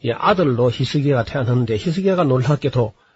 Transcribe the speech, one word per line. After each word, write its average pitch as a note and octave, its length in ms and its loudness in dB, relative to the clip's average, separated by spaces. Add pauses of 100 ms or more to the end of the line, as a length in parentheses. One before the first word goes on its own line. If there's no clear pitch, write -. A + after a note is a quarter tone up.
(140)
아들로 C3 580 2
히스기야가 C3+ 540 0
태어났는데 B2 520 0
히스기야가 F3+ 460 0
놀랍게도 B2+ 720 0 (220)